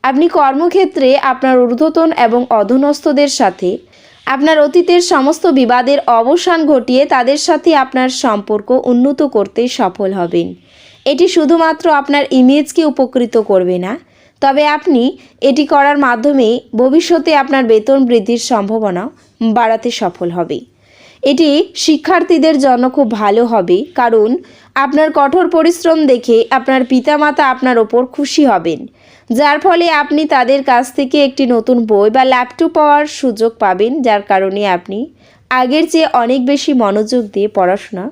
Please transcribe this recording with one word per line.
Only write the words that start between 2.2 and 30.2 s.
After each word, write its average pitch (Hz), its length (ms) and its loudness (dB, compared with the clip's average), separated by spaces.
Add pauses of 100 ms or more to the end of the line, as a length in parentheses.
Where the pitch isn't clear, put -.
অধস্তনদের 269 800 0
সাথে 185 360 -2 (580)
আপনার 302 320 0
অতীতের 349 440 2
সমস্ত 302 480 0
বিবাদের 254 480 2 (120)
অবসান 330 540 0
ঘটিয়ে 262 400 2
তাদের 277 360 0
সাথে 320 340 0
আপনার 262 420 0
সম্পর্ক 208 520 -4 (160)
উন্নত 254 420 0
করতে 214 340 -2 (100)
সফল 190 420 -4
হবেন। 175 340 -4 (580)
এটি 311 220 2
শুধুমাত্র 320 680 0
আপনার 285 380 0
ইমেজকে 277 540 2
উপকৃত 254 560 -2
করবে 185 380 0
না, 185 140 -6 (480)
তবে 277 280 0
আপনি 302 340 0 (380)
এটি 277 240 2
করার 285 320 2
মাধ্যমে 262 500 0 (280)
ভবিষ্যতে 311 600 2
আপনার 269 300 0
বেতন 226 400 2
বৃদ্ধির 233 400 0
সম্ভাবনা 208 580 -4 (520)
বাড়াতে 226 360 0
সফল 180 400 -6
হবে। 170 260 -6 (680)
এটি 285 260 2 (280)
শিক্ষার্থীদের 320 840 0
জন্য 254 320 2
খুব 269 200 0
ভালো 214 340 0
হবে, 185 320 0 (160)
কারণ 226 360 0 (460)
আপনার 285 360 0
কঠোর 311 380 2
পরিশ্রম 330 560 0
দেখে 247 320 2 (140)
আপনার 262 340 0
পিতামাতা 294 640 0
আপনার 262 300 0
ওপর 233 240 0 (120)
খুশি 285 320 -2
হবেন, 170 340 0 (500)
যার 285 300 2
ফলে 339 340 2
আপনি 294 320 0